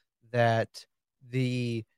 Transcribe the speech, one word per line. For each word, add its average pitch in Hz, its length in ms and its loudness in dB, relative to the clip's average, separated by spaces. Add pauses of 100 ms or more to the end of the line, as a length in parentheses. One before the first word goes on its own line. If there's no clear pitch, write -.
(320)
that 117 520 0 (440)
the 123 560 -2 (140)